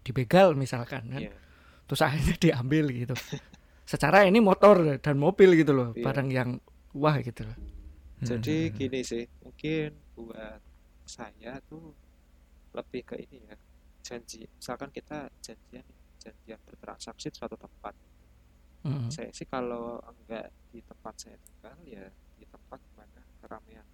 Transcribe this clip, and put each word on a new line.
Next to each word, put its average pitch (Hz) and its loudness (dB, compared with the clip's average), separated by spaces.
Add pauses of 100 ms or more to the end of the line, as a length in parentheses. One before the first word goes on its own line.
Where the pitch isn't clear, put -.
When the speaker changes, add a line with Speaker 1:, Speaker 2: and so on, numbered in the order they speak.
Speaker 1:
dibegal 143 4
misalkan 123 -6
kan? 135 -10
Speaker 2:
Iya. 101 -14 (480)
Speaker 1:
Terus 139 -6
akhirnya 156 0
<laughs> 175 2
diambil 151 0
gitu. 123 -6 (680)
Secara 180 4
ini 196 6
motor 196 8 (180)
dan 139 -2
mobil 185 6
gitu 156 6
loh, 123 0
Speaker 2:
Iya. 117 -8
Speaker 1:
barang 135 -2
yang 127 -2 (420)
wah 143 0
gitu 117 -10
loh. 110 -12 (640)
Speaker 2:
Jadi 123 -2
Speaker 3:
Hmm. - -10
Speaker 2:
gini 131 -6
sih, 117 -6 (160)
mungkin 151 -8 (240)
buat 110 -18 (420)
saya 117 -18
tuh 156 -20 (800)
lebih 123 -12
ke - -14
ini 127 -20
ya, 107 -20 (440)
janji. - -18
Misalkan - -14
kita 147 -16 (120)
janjian, 123 -20 (340)
janjian 113 -20
bertransaksi - -18
di - -12
suatu 113 -14
tempat. - -18 (880)
Speaker 1:
Hmm. 135 -8
Speaker 2:
Saya 120 -14
sih - -18
kalau 120 -10
enggak 113 -18 (200)
di 117 -20
tempat - -20
saya 107 -20
tinggal, - -20
ya 104 -20 (280)
di - -20
tempat - -20 (140)
mana - -20 (180)
keramaian. 110 -20